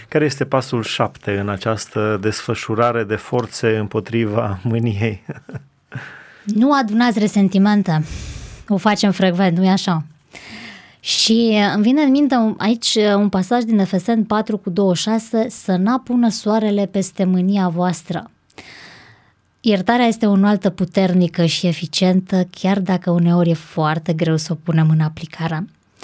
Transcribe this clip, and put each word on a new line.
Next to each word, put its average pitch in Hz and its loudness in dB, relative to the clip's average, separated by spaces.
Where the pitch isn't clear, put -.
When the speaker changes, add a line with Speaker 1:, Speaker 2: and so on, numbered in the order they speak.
Speaker 1:
Care 151 2
este 139 -2
pasul 127 -2
șapte 104 -4
în 98 -4
această 107 -4
desfășurare 113 -2
de 104 -4
forțe 117 -2
împotriva 107 -2
mâniei? 113 -2
<laughs> - -8
Speaker 2:
Nu 277 4
adunați 233 2
resentimente. 202 2
O 208 0
facem 208 2
frecvent, 185 2
nu-i 185 2
așa? 175 0
Și 226 2
îmi 208 2
vine 262 4
în 277 4
minte 277 4
un, 226 2
aici 226 0
un 202 4
pasaj 202 0
din 220 2
Efeseni 196 0
patru 214 -2
cu - -8
douăzeci 185 0
și - -4
șase, 220 -2
„Să - -2
n-apună 240 0
soarele 208 0
peste 196 -4
mânia 185 2
voastră.” 175 -4
Iertarea 226 2
este 226 0
o 202 4
unealtă 202 4
puternică 180 2
și 165 -2
eficientă, 185 0
chiar 196 -2
dacă 180 -2
uneori 170 4
e 165 2
foarte 160 -4
greu 160 0
să 156 -4
o 156 -4
punem 160 2
în 156 4
aplicare. 160 -6